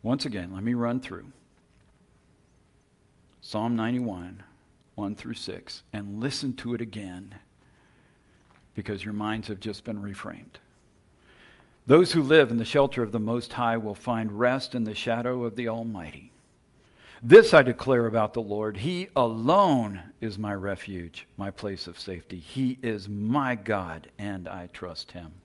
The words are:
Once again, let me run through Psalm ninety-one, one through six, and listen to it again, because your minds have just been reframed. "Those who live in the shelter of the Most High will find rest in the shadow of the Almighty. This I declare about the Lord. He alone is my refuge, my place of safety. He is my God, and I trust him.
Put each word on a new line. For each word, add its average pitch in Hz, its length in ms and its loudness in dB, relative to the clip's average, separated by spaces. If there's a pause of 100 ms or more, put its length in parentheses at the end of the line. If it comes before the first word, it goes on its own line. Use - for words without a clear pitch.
Once 127 220 -2
again, 95 280 -8
let 95 80 -8
me 117 140 0
run 120 240 0
through - 260 -12 (2250)
Psalm 113 340 -4
ninety-one, 110 680 -4 (500)
one 104 220 -6
through 120 180 -12
six, - 480 -12 (100)
and 101 280 -8
listen 135 340 -4
to 120 220 -6
it 113 60 -6
again, 98 520 -12 (1400)
because 101 280 -6
your 104 120 -6
minds 107 320 -4
have 101 120 -8
just 104 240 -8
been 107 160 -8
reframed. - 580 -12 (1300)
"Those 165 240 8
who 165 100 4
live 139 300 8
in 117 60 2
the 110 80 0
shelter 139 360 2
of 107 100 -2
the 110 80 -2
Most 117 340 -4
High 117 240 0
will 107 180 -6
find 110 440 -4
rest 127 360 0
in 120 80 -2
the 110 100 -4
shadow 120 500 -2
of 110 120 -6
the 117 140 -4
Almighty. 101 640 -10 (920)
This 151 280 12
I 151 120 10
declare 123 420 2
about 110 300 0
the 117 80 -2
Lord. 104 340 -4
He 175 380 -4
alone 120 840 2 (200)
is 104 160 -6
my 104 160 -4
refuge, 95 720 -8 (100)
my 101 140 -8
place 95 380 -10
of 85 120 -16
safety. 90 380 -10
He 127 460 -4
is 104 260 -6
my 120 460 0
God, 95 640 -6
and 98 280 -8
I 90 200 -12
trust - 460 -14
him. 82 180 -14 (140)